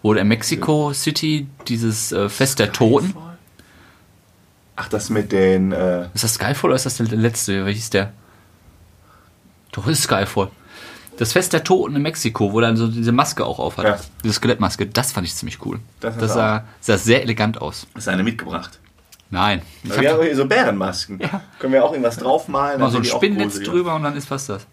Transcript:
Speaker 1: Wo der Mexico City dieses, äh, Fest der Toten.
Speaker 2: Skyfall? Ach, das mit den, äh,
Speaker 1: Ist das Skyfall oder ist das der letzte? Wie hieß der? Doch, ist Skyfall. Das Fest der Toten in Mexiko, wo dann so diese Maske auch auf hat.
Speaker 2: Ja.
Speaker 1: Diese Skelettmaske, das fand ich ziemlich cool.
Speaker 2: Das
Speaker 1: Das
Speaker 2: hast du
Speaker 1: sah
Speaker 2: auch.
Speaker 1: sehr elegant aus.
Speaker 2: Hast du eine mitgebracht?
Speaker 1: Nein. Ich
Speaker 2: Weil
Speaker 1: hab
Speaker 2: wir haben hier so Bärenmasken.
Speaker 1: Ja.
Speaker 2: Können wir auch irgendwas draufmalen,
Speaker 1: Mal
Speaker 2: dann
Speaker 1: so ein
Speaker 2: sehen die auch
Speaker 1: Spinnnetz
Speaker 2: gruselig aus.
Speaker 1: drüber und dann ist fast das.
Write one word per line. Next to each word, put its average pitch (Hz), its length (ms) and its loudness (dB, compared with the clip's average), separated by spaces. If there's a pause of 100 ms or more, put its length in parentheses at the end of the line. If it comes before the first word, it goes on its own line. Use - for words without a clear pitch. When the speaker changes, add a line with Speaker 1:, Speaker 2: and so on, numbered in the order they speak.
Speaker 1:
Wo 107 140 4
der 95 80 2
Mexico 147 680 2
City 151 540 -2 (200)
dieses, 113 440 -2
äh, 101 180 0
Fest - 280 0
der 107 140 2
Toten. 127 400 4
Speaker 2:
Skyfall? - 260 -14 (1400)
Ach, - 140 -10
das 104 220 -4
mit 107 200 0
den, 95 400 4
äh, 90 440 0
Speaker 1:
Ist 110 80 -2
das 113 120 0
Skyfall 139 360 0
oder 131 40 4
ist 127 120 -2
das - 100 -6
der 117 100 0
letzte? 107 600 0
Wie 101 60 0
hieß 110 180 -6
der? 101 200 0 (1600)
Doch, 98 160 -8
ist 160 160 0
Skyfall. 98 460 0 (680)
Das 113 160 0
Fest 180 180 2
der 151 140 0
Toten 175 320 2
in 139 40 2
Mexiko, 113 520 0
wo 117 80 4
dann 117 160 4
so 113 100 2
diese 113 240 0
Maske 123 340 2
auch - 140 -6
auf 76 180 -4
hat. 107 80 -4
Speaker 2:
Ja. 104 140 2 (240)
Speaker 1:
Diese 107 120 0
Skelettmaske, 101 520 0
das 123 240 -2
fand 90 160 -4
ich - 80 -8
ziemlich - 300 -10
cool. - 160 -6 (180)
Speaker 2:
Das 113 160 -6
Speaker 1:
Das 113 80 -2
Speaker 2:
hast 110 80 0
du - 80 -2
Speaker 1:
sah 107 180 2 (360)
Speaker 2:
auch. 98 40 4
Speaker 1:
sehr 113 240 4
elegant 110 400 -2
aus. - 320 -10
Speaker 2:
Hast 107 140 -8
du 95 40 -2
eine 92 120 0
mitgebracht? 90 560 -6 (500)
Speaker 1:
Nein. 101 320 2 (220)
Ich - 60 -8
Speaker 2:
Weil 104 80 -2
Speaker 1:
hab 135 60 2
Speaker 2:
wir 151 100 4
haben 160 100 2
hier 151 140 0
so 139 80 2
Bärenmasken. 101 720 0
Speaker 1:
Ja. 190 220 -6 (180)
Speaker 2:
Können 131 140 -2
wir 131 100 6
auch - 80 4
irgendwas 120 260 0
draufmalen, 139 640 0
Speaker 1:
Mal 135 60 4
Speaker 2:
dann 120 80 2
Speaker 1:
so 123 60 2
ein 120 40 0
Speaker 2:
sehen 120 60 0
die - 20 0
auch - 60 0
Speaker 1:
Spinnnetz 202 340 2
Speaker 2:
gruselig 202 160 -6
aus. 170 80 -4
Speaker 1:
drüber 175 200 0
und 156 80 -4
dann 143 120 -4
ist 139 140 -10
fast 135 180 -6
das. 98 260 -8